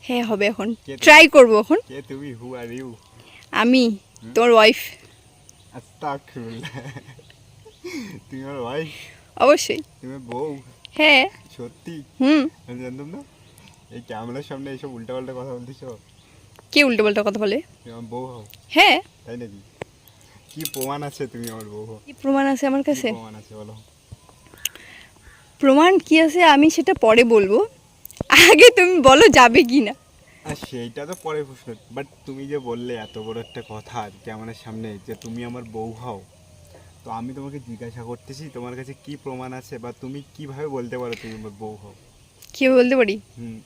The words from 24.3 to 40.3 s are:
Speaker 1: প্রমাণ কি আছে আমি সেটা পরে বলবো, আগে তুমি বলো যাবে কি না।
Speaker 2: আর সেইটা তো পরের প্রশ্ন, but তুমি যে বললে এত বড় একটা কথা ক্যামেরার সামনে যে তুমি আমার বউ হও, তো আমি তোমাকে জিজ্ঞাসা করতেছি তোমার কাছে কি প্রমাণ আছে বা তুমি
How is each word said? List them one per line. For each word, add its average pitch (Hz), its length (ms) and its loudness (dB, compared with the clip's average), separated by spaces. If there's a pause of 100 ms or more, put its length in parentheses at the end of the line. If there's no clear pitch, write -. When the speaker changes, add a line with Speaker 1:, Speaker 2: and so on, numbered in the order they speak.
Speaker 1:
প্রমাণ 285 300 6 (140)
কি 311 100 2 (100)
আছে 320 160 0 (140)
আমি 285 200 6
সেটা 339 180 0 (120)
পরে 233 180 6 (120)
বলবো, 202 240 4 (880)
আগে 403 180 10 (100)
তুমি 359 180 4 (140)
বলো 285 160 8 (120)
যাবে 247 240 8 (100)
কি 269 160 4
না। 226 60 -8 (560)
Speaker 2:
আর 147 60 -10 (140)
সেইটা 120 400 -12
তো 180 40 -10 (100)
পরের 151 240 -6
প্রশ্ন, 127 200 -20 (280)
but 139 120 -12 (180)
তুমি 135 260 -14
যে 147 60 -6 (120)
বললে 120 240 -8 (120)
এত - 120 -20
বড় 110 280 -12
একটা - 160 -16 (100)
কথা 107 280 -14 (260)
ক্যামেরার 113 380 -16
সামনে 110 260 -14 (180)
যে 110 60 -12 (100)
তুমি 117 260 -14
আমার 123 140 -16 (120)
বউ 113 140 -12 (120)
হও, 117 180 -14 (840)
তো - 80 -20
আমি 117 260 -12
তোমাকে 139 200 -14 (100)
জিজ্ঞাসা 117 420 -16
করতেছি 131 340 -16 (120)
তোমার 123 240 -14
কাছে 131 140 -16 (120)
কি 143 80 -16 (100)
প্রমাণ 127 260 -12 (100)
আছে 127 240 -20
বা 120 60 -12 (120)
তুমি 131 180 -14 (160)